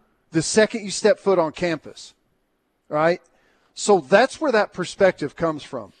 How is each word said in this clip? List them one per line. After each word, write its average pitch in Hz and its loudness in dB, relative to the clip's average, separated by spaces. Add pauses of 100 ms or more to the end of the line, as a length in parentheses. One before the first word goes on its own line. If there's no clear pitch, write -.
(320)
the 160 -2
second 214 0
you 196 -10
step - 2
foot 190 0
on 160 0
campus, - -8 (760)
right? 160 0 (540)
So 202 2
that's 196 2
where 302 -2
that 214 0
perspective 175 -2
comes 160 -4
from. 110 -14